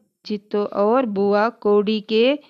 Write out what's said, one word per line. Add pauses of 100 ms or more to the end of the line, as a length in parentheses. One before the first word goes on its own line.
(260)
जीतो
और
बुआ
कौड़ी
के (120)